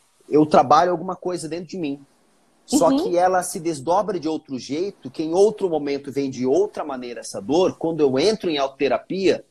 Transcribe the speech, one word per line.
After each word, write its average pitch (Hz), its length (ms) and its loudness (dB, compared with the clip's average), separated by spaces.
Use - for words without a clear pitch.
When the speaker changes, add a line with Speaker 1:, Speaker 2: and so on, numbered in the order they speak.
Speaker 1:
eu 151 160 6
trabalho 156 460 4
alguma 180 240 -4
coisa 175 340 -8
dentro 170 180 -8
de 190 100 -12
mim. 143 280 -6
Só 262 260 2
Speaker 2:
Uhum. - 0 -
Speaker 1:
que 269 260 0
ela 185 260 2
se - 160 -8
desdobra 170 600 -2
de 143 80 -6
outro 143 320 -6
jeito, 151 520 -8
que 160 120 -6
em 160 100 -4
outro 202 360 2
momento 143 420 -4
vem 139 180 -4
de 120 160 -6
outra 185 380 0
maneira 123 380 -10
essa 110 200 -12
dor, 160 360 0
quando 165 240 -2
eu 131 180 4
entro 196 300 0
em 147 80 -2
autoterapia, 135 920 0